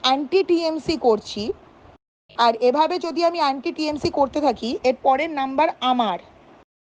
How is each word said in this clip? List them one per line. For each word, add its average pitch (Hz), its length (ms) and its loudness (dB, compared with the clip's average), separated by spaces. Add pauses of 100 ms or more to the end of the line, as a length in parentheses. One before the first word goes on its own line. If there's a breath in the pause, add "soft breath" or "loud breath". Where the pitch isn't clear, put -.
অ্যান্টি 277 420 2
টিএমসি 330 520 -2
করছি, 220 560 -2 (840)
আর 233 240 4
এভাবে 302 380 2
যদি 330 260 -4
আমি 339 140 0
অ্যান্টি 277 340 -2
টিএমসি 311 380 -4
করতে 285 300 0
থাকি, 247 420 -2
এর 254 200 2
পরের 285 280 2
নাম্বার 277 380 0 (120)
আমার। 233 380 0 (720)